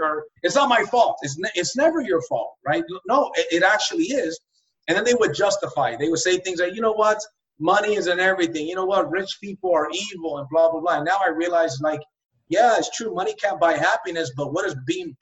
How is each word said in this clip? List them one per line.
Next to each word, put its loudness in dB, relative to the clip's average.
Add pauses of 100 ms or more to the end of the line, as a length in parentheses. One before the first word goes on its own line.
or, -2 (180)
"It's 2
not 6
my 4
fault. 2
It's -8
ne-, -4
it's -4
never 2
your 0
fault," -4 (140)
right? 0 (240)
No, 2
it, 0
it 2
actually 2
is. -2 (500)
And 2
then 0
they 4
would 2
justify. 0
They -2
would 2
say 2
things -6
like, -2
You -6
know 2
what? 2 (400)
Money 2
isn't 0
everything. 0
You -6
know -4
what? 0
Rich -6
people -4
are 2
evil -8
and -12
blah, 4
blah, -4
blah. 0
And -2
now 2
I 4
realize, 0
like, -2 (460)
yeah, 4
it's -2
true. -6
Money -4
can't -2
buy 4
happiness, -2
but -6
what -2
does -4 (100)
being -6